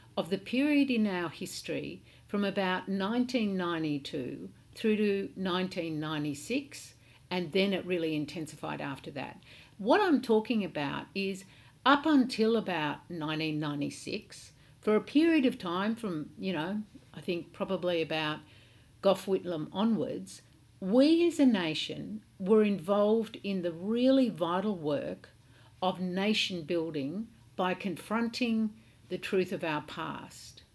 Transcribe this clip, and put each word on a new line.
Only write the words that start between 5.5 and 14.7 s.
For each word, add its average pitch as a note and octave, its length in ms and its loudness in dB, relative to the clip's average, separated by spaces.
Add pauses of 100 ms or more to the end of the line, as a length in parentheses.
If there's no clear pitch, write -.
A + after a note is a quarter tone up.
ninety-six, D#3 960 -6 (380)
and F3+ 200 -2
then F#3+ 220 2
it F3+ 140 -2
really E3 280 0
intensified D3+ 640 -6
after D3 320 -8
that. C3+ 300 -10 (360)
What B3+ 220 4
I'm F4 220 4
talking A3 420 2
about C#3+ 520 -4
is G3 280 -4 (420)
up C#4+ 200 6
until A#3+ 500 4
about E3 440 -2 (100)
nineteen D#3 500 -2
ninety-six, D3 920 -6 (280)